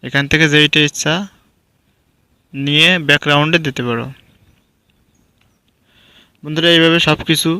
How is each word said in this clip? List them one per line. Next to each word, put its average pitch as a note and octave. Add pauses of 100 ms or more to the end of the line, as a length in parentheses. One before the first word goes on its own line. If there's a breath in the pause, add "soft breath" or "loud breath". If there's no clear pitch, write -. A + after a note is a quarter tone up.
এখান C#3
থেকে D#3
যেইটা D3+
ইচ্ছা - (1400)
নিয়ে D3 (200)
ব্যাকগ্রাউন্ডে D3
দিতে C3+
পারো। A#2+ (2250 soft breath)
বন্ধুরা, D#3
এইভাবে E3 (100)
সব D3+ (100)
কিছু D#3+